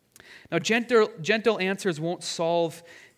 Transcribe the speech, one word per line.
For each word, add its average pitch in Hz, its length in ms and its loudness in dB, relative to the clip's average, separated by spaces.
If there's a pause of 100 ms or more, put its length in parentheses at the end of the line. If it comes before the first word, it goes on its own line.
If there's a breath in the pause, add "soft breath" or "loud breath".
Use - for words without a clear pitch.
(520 loud breath)
Now, 170 60 0
gentle, 220 540 2 (100)
gentle 214 380 2
answers 190 400 -2
won't 160 240 -4
solve, 170 580 0 (360 loud breath)